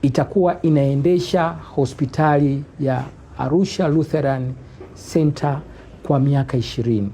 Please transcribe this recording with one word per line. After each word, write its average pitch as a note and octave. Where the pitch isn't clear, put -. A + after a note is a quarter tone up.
itakuwa E3
inaendesha D#3+
hospitali C#3+
ya B2+
Arusha D#3
Lutheran C#3
Center D3
kwa C#3
miaka C3+
ishirini A2+